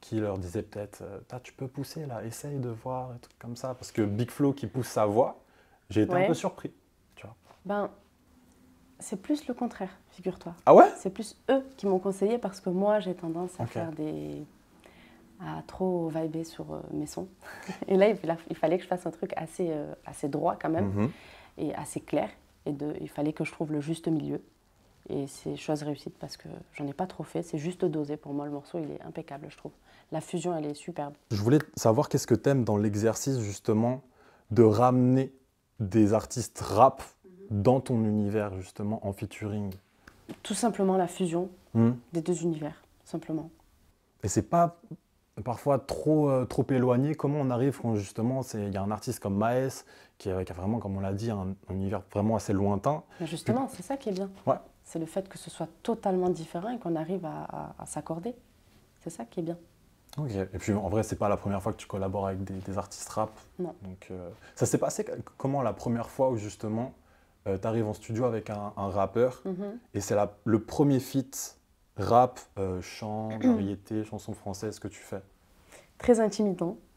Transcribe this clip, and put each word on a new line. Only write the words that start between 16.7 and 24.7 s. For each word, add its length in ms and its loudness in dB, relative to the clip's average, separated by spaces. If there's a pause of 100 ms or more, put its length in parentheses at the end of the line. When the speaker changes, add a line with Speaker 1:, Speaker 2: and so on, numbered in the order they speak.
Speaker 2:
euh, 60 -8 (120)
mes 140 -4
sons. 220 -8 (320)
<laughs> 280 -10
Et 80 4
là, 120 8
il 80 4
fa-, 200 -2 (140)
il 60 -4
fallait 200 2
que 80 -2
je 40 -20
fasse 180 -2
un 40 -4
truc 260 -6
assez, 340 -4
euh, 240 -6 (100)
assez 240 -6
droit 320 0
quand 100 -4
même 220 0
Speaker 1:
Mhm. 180 2 (480)
Speaker 2:
et 160 -2
assez 260 -8
clair. 280 -2 (380)
Et 60 -4
de, 280 -6
il 80 -10
fallait 240 -2
que 120 -2
je 80 -8
trouve 200 -4
le 80 0
juste 280 -4
milieu. 340 -2 (680)